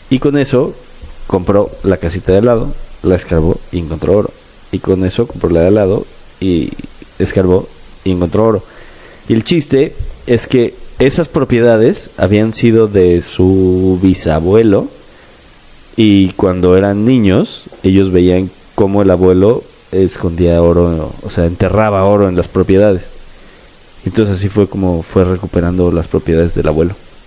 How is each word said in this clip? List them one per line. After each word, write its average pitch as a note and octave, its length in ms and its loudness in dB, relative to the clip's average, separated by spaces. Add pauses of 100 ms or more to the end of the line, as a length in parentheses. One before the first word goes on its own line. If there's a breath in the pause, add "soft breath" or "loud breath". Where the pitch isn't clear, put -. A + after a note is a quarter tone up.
Y C3 100 0
con C#3+ 180 -2
eso C3+ 360 -2 (540)
compró G2 420 0 (140)
la F#2 140 0
casita F2 360 -4
de G2 60 4
al A2+ 60 2
lado, D#2 280 0 (300)
la F#2 120 2
escarbó E2 440 -2 (120)
y F2+ 80 -6
encontró E2 380 -2
oro. G#2 120 -2 (420)
Y F#2 80 -4
con F#2 260 -2
eso F2+ 220 -2
compró - 220 -4
la E2 120 2
de F2 60 4
al G2+ 80 4
lado G2+ 300 0 (360)
y F2 300 -2 (480)
escarbó F#2 480 0 (360)
y F#2+ 80 -2
encontró F2+ 340 0
oro. G#2+ 180 0 (680 loud breath)
Y A#2+ 40 2
el A2+ 100 0
chiste D3+ 520 0 (300)
es A#2+ 220 -2
que A#2+ 260 0 (260)
esas C#3+ 300 0
propiedades A#2+ 880 0
habían G#2+ 360 0
sido A2+ 340 2
de F2+ 340 2
su F#2 800 0
bisabuelo F#2+ 840 2 (1080 loud breath)
y G2+ 380 2
cuando F2+ 440 2
eran G2+ 280 0
niños A#2+ 580 0 (200)
ellos F#2+ 280 2
veían F2+ 380 2 (260)
cómo G2+ 260 0
el G2 100 2
abuelo F#2 520 2 (280)
escondía F2 680 0
oro, E2+ 500 0 (120)
o G2+ 60 -10
sea, F2 160 -2
enterraba G2 600 0
oro G2+ 240 2
en F2+ 60 -2
las F2 120 -2
propiedades. F#2+ 640 0 (960 loud breath)
Entonces G2+ 320 -2
así G2 120 -4
fue G2+ 200 0
como F2+ 340 -2
fue F#2+ 220 0
recuperando F2 680 -2
las E2 160 -2
propiedades E2+ 480 -2
del C#2+ 120 -2
abuelo. D#2+ 280 -2 (320)